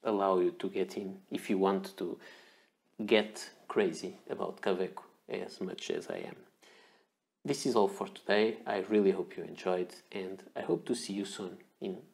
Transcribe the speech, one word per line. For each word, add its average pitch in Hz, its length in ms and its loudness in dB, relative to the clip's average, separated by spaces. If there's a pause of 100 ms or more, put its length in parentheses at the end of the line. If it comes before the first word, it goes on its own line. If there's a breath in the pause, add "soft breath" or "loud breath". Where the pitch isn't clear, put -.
allow 98 340 4
you 87 140 4
to - 160 -6
get 95 280 -2
in 95 220 -6 (120)
if - 200 -4
you 98 80 4
want 95 400 2
to 90 200 -6 (840 loud breath)
get 107 460 2 (180)
crazy 92 480 0 (140)
about - 320 -6
Kaweco 92 400 -2 (260)
as 98 320 -8
much 92 300 -6
as - 180 -4
I 50 100 -4
am. - 180 -10 (1080 soft breath)
This 143 220 0
is 120 100 4
all 101 120 8
for 98 200 -4
today. 107 580 2
I 101 220 0
really 104 220 6
hope 95 260 0
you 82 80 -8
enjoyed, 90 480 -2 (200)
and 95 300 -8 (120)
I - 80 -6
hope - 240 0
to 123 80 2
see - 180 -6
you 98 120 -2
soon 95 340 -10 (220)
in 95 180 -6 (160)